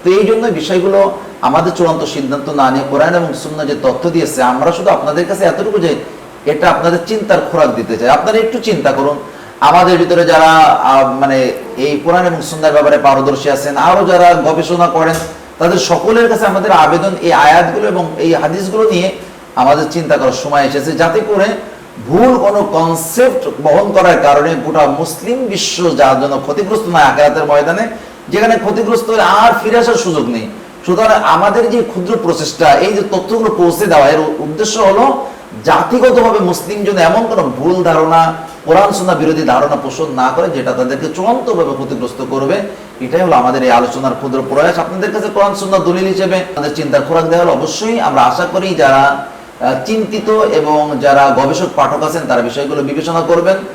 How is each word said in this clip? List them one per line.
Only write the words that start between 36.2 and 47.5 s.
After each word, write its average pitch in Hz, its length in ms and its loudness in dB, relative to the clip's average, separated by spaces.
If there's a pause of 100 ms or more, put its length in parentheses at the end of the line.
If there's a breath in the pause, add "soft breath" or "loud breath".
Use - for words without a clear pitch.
মুসলিম 190 460 -2
যেন 196 140 0
এমন 196 280 2
কোনো 170 320 -2
ভুল 175 240 0
ধারণা 160 500 2 (320 loud breath)
কোরআন 190 260 4
সুন্নাহ 185 260 -2
বিরোধী 156 260 0
ধারণা 147 340 2
পোষণ 135 380 -6
না 127 220 0
করে, 170 140 0
যেটা 135 220 -4
তাদেরকে 127 340 -4 (100)
চূড়ান্তভাবে 202 580 0
ক্ষতিগ্রস্ত 127 560 -8
করবে। 139 240 -2 (460 loud breath)
এটাই 135 200 -2
হলো 170 160 2
আমাদের 131 260 0
এই 127 80 2
আলোচনার 127 440 0
ক্ষুদ্র 131 340 -4
প্রয়াস। 165 300 0
আপনাদের 185 340 -4
কাছে 214 220 -4
কোরআন 202 200 2
সুন্নাহ 196 300 -2
দলিল 185 220 0
হিসেবে 190 300 0 (200)
আমাদের 147 200 -6
চিন্তার 143 320 0
খোরাক 165 160 0
দেওয়া 170 200 2
হলো। 151 80 2